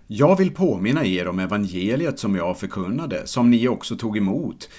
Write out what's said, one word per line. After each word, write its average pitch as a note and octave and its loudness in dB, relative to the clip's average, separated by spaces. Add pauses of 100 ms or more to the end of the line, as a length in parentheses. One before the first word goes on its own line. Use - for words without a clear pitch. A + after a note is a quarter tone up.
jag C3+ 4
vill F#3 2
påminna C3 0
er F2+ 0
om F2+ -2
evangeliet G2+ -2
som G2+ 0
jag F2+ -2
förkunnade, G2+ -6
som A#2+ 4
ni A#2+ 4
också A2+ -4
tog G#2+ -4
emot, F#2+ -2